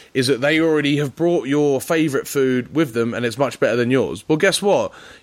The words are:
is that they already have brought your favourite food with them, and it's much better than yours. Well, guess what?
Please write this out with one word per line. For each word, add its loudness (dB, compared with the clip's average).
is 0
that 0
they 2
already 2
have -4
brought 0
your 0
favourite -2
food -2
with 0
them, -2
and -4
it's -4
much -2
better 2
than 0
yours. -2
Well, 2
guess 2
what? 0